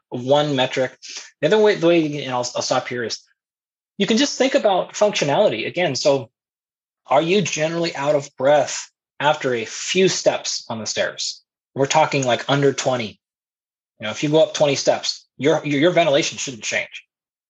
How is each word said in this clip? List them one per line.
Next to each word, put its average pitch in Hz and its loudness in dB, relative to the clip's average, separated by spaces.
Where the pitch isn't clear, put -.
one 143 0
metric. 127 -2
The 147 0
other 214 4
way, 208 6
the 165 0
way, 151 0
and 131 -8
I'll, 123 -4
I'll 117 -4
stop 127 -2
here, 123 -6
is - -8
you 196 0
can 226 2
just 277 0
think 262 0
about 202 2
functionality 165 2
again. 160 -2
So 135 0
are 139 4
you 180 2
generally 165 -4
out 147 0
of 139 -2
breath 139 2
after 143 0
a 113 -4
few - 0
steps - -2
on 117 -8
the 107 -8
stairs? - -6
We're 135 2
talking, 147 2
like, 117 -2
under 139 4
twenty. 123 -4
You - -16
know, 107 -6
if - -8
you 151 0
go 156 6
up 151 0
twenty 143 2
steps, - -2
your, 156 0
your, 143 0
your 170 4
ventilation 151 2
shouldn't 117 -10
change. - -8